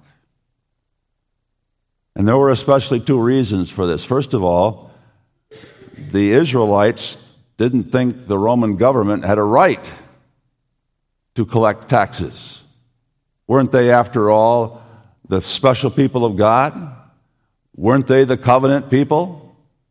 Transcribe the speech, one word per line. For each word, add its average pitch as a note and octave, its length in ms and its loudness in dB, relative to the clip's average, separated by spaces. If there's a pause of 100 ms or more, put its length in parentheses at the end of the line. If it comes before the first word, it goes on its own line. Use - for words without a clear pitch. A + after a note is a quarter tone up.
(2250)
And G2 120 -2
there A#2 100 2
were C#3 140 4
especially C3 500 0
two C3 200 0
reasons A2+ 500 -2
for F#2+ 160 -4
this. D#2 180 -4
First C3+ 300 -4
of G#2+ 80 -2
all, F2+ 480 0 (1080)
the G2+ 340 -2
Israelites A2+ 840 0 (400)
didn't A#2+ 360 -2
think B2+ 340 -4
the G2 120 -2
Roman A2 380 0
government G#2+ 480 0
had G#2 140 0
a G#2 40 0
right B2+ 500 0 (1400)
to A2+ 100 -2
collect A2 440 0
taxes. - 760 -4 (840)
Weren't B2+ 260 0
they, B2 180 4
after A#2 400 2
all, A2+ 520 0 (460)
the F#2 140 -2
special C3 480 -2
people C3 340 0
of G#2+ 120 -2
God? B2+ 580 0 (800)
Weren't B2 320 0
they C3+ 180 4
the B2+ 140 0
covenant C3+ 520 0
people, D3+ 680 -2 (340)